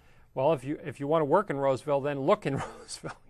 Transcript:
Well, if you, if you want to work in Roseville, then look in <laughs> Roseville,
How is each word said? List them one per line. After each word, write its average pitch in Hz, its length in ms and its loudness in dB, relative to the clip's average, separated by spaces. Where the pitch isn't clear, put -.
Well, 135 200 2
if 127 100 -6
you, 143 220 -6
if 143 140 -8
you 139 80 -4
want 160 140 2
to 151 40 2
work 156 240 4
in 143 80 -4
Roseville, 139 440 0
then 143 180 -4
look 185 260 2
in 135 100 0
<laughs> - 260 -8
Roseville, - 360 -14